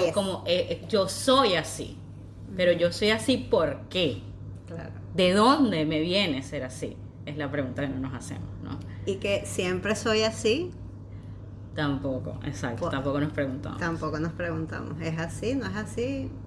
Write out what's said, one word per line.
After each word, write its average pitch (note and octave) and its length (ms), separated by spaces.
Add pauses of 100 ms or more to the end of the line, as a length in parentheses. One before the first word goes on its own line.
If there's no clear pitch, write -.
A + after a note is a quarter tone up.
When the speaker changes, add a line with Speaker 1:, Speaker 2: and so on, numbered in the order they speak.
Speaker 1:
es". D#3+ 60
Speaker 2:
como, F#3+ 320
eh, F3 260
eh, - 180
yo G3 200
soy B3+ 460
así, - 420 (600)
pero F3+ 160
Speaker 1:
Ujú. E3+ 80
Speaker 2:
yo F3 120
soy G#3+ 180
así, A3+ 260
¿por D#3 520
qué? D#3 340 (440)
Speaker 1:
Claro. E3 240 (240)
Speaker 2:
¿De F3+ 180
dónde G#3+ 540
me D#3 140
viene E3+ 420
ser C3+ 220
así? B2+ 320 (300)
Es D3 100
la D3 120
pregunta C#3 340
que C#3+ 60
no C3 120
nos C3 120
hacemos, - 360 (160)
¿no? C3 120 (300)
Speaker 1:
Y G3 100
que, G3+ 300
"¿Siempre F#3 480
soy A3 280
así?". A3+ 500 (1040)
Speaker 2:
Tampoco, C3+ 680
exacto, C#3 360
Speaker 1:
Pues, E3 120
Speaker 2:
tampoco C#3 280
nos D3+ 120
preguntamos. C3+ 480
Speaker 1:
tampoco D#3+ 400
nos E3 120
preguntamos, D#3+ 680
"¿Es D#3+ 180
así? E3+ 380
¿No A#3 100
es F#3 100
así? C4 540 (160)